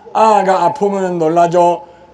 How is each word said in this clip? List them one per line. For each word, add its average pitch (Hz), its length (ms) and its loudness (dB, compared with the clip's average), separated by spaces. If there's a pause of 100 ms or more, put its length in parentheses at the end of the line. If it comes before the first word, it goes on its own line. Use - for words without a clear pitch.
(120)
아가 196 520 0
아프면 185 540 -2
놀라죠. 170 640 0 (300)